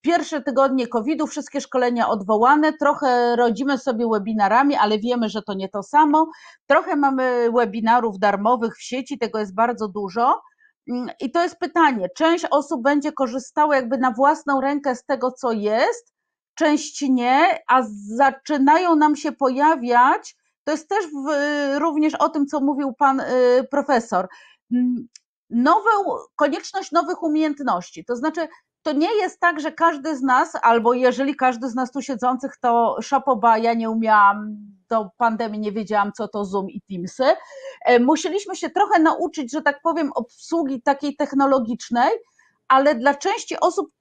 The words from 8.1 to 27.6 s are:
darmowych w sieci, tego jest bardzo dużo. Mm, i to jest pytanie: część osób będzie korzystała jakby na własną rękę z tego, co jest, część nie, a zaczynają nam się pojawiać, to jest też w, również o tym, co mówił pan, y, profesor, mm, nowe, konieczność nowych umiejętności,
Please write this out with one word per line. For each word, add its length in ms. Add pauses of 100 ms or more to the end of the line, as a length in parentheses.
darmowych 580
w 60
sieci, 360
tego 200
jest 160
bardzo 340
dużo. 520 (500)
Mm, 200 (100)
i 100
to 120
jest 160
pytanie: 580
część 340
osób 320
będzie 300
korzystała 640
jakby 220
na 120
własną 500
rękę 360
z 80
tego, 280
co 200
jest, 600 (420)
część 560
nie, 480 (100)
a 140 (340)
zaczynają 800
nam 200
się 160
pojawiać, 1040 (280)
to 80
jest 160
też 180
w, 220 (500)
również 360
o 140
tym, 180
co 140
mówił 380
pan, 220
y, 40 (460)
profesor, 580 (440)
mm, 360 (420)
nowe, 400 (460)
konieczność 560
nowych 300
umiejętności, 840